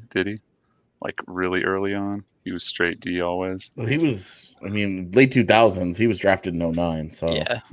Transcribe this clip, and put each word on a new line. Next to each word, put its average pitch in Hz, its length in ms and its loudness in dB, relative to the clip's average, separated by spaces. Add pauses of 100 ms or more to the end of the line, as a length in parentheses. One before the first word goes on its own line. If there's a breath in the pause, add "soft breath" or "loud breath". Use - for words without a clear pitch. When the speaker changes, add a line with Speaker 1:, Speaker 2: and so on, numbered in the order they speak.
Speaker 1:
Did 95 180 0
he? 107 120 -6 (640)
Like, - 260 -8
really 92 360 0
early 98 320 0
on? 101 300 -6 (180)
He 95 80 -8
was 87 140 -6
straight - 340 -2
D 87 220 -4
always? 92 560 -4
Speaker 2:
Well, 117 100 -4
he 135 100 0
was, 135 560 -4 (120)
I - 20 -6
mean, 98 460 -2
late 131 180 6
two 123 140 4
thousands. 98 520 4
He 113 100 4
was 104 120 2
drafted 95 340 2
in 85 80 -2
oh 82 100 0
nine, 80 380 -2
so. 82 240 -4
Speaker 3:
Yeah. 80 280 -2 (120)